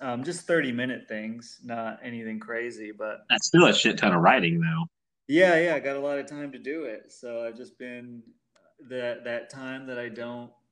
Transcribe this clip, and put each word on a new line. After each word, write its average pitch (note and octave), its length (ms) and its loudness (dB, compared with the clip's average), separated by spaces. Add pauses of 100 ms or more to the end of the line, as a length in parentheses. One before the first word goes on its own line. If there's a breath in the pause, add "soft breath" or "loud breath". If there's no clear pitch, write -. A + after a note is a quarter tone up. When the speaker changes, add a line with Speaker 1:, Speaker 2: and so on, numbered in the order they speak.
Speaker 1:
um, B2+ 220 -4
just E3+ 220 -8
thirty D#3 260 0
minute A#2+ 360 -6
things, A2 560 -10
not A2+ 400 -8
anything A2+ 340 -8
crazy, A2+ 540 -8
but G#2+ 380 -10
Speaker 2:
That's A#2+ 180 2
still E3+ 180 10
a A2 80 8
shit G#2 240 2
ton G2+ 160 4
of F2 80 4
writing, F2 380 6
though. E2 260 0 (420)
Speaker 1:
Yeah, E3+ 300 6
yeah, E3 180 2
I C#3 40 -2
got C#3 160 -4
a C#3 60 -6
lot C#3+ 180 -2
of C#3 80 -8
time D3 240 -10
to B2+ 80 -14
do C#3+ 240 -8
it. A2 300 -12
So A#2 340 -8
I've A2+ 80 -10
just A#2+ 240 -18
been, B2 420 -14 (680)
that, A#2+ 340 -6
that A#2+ 260 -6
time C3 380 -12
that B2+ 100 -10
I A#2+ 120 -8
don't, A#2+ 420 -12 (200)